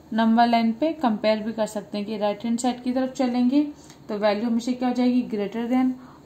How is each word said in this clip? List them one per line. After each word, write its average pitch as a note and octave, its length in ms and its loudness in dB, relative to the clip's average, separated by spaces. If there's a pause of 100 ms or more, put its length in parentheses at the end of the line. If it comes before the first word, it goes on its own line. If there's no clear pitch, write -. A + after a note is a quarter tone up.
(140)
नंबर A3+ 320 6
लाइन A#3 280 4
पे D#4 200 0
कंपेयर G#3+ 460 0
भी A3 120 -6
कर A3 160 -2
सकते G#3 300 -8
हैं G3+ 80 -6
कि A3 120 -6
राइट G#3 260 -2
हैंड A#3 140 0
साइड B3 240 -2
की B3+ 100 -2
तरफ C4 220 -2
चलेंगे B3+ 520 2 (420)
तो G#3+ 100 -6
वैल्यू G#3 280 0
हमेशा A#3 260 -2
क्या B3+ 160 -4
हो A#3+ 60 -2
जाएगी, B3 340 2
greater G#3+ 400 -4
than, B3+ 220 2 (340)